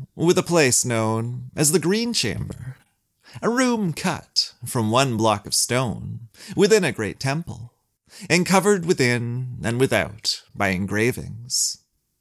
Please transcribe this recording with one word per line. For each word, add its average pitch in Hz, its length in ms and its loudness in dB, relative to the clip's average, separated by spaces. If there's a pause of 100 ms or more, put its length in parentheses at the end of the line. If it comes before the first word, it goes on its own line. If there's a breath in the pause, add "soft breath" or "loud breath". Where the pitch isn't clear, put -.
(160)
with 170 220 4
a 277 60 2
place 151 420 4
known 117 720 -2
as 151 160 2
the 180 80 4
Green 220 340 0
Chamber, 123 640 -6 (640 loud breath)
a - 80 0
room 233 440 0
cut - 600 -4 (120)
from 110 260 -2
one 123 260 2
block 107 280 2
of - 80 -6
stone 110 760 -2 (260 loud breath)
within 202 280 6
a 139 80 0
great 101 280 -6
temple, 135 540 -6 (560 loud breath)
and 170 160 4
covered 196 400 4
within 123 800 0
and 117 160 -2
without 107 640 0 (140)
by 101 140 2
engravings. 104 1080 -2 (420)